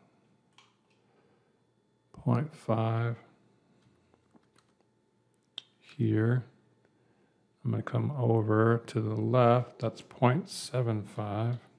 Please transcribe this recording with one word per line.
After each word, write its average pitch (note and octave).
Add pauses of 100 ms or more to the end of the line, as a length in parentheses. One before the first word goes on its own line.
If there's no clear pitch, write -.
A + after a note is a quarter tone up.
(2250)
point B2
five A2+ (2750)
here. A2+ (1200)
I'm A#2+
gonna A2
come A#2
over A2+
to -
the A2
left, A#2
that's -
point -
seven A#2
five. G#2+ (220)